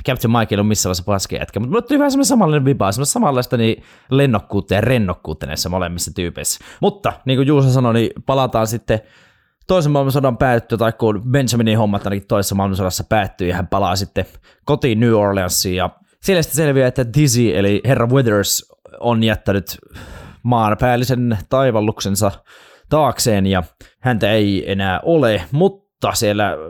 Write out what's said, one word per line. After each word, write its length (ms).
Captain 260
Mike 220
ei 20
ollut 120
missään 220
vaiheessa 160
paskajätkä, 540
mut 80
mulle 140
tuli 160
vähän 120
semmoinen 180
samanlainen 360
viba, 280
semmoista 200
samanlaista 440
niin 260
lennokkuutta 640
ja 60
rennokkuutta 640
näissä 220
molemmissa 460
tyypeissä. 500
Mutta 320
niin 140
kuin 100
Juuso 220
sanoi, 240
niin 160
palataan 400
sitten 340
toisen 260
maailmansodan 460
päättyä, 400
tai 140
kun 380
Benjaminin 480
hommat 280
ainakin 220
toisessa 260
maailmansodassa 500
päättyy, 440
ja 80
hän 100
palaa 300
sitten 280
kotiin 360
New 140
Orleansiin, 640
ja 140
siellä 200
sitten 140
selviää, 320
että 180
Dizzy, 400
eli 260
herra 220
Withers, 640
on 240
jättänyt 520
maanpäällisen 960
taivalluksensa 840
taakseen, 580
ja 160
häntä 320
ei 400
enää 320
ole, 380
mutta 600
siellä, 340
äh, 80